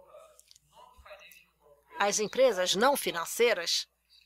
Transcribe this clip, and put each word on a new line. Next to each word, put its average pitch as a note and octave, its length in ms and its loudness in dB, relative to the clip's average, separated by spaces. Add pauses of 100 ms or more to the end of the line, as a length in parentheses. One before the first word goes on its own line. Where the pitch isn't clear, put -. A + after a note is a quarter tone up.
(2000)
as G3+ 220 0
empresas G3 540 2
não B3 220 2
financeiras, F3 920 -2 (380)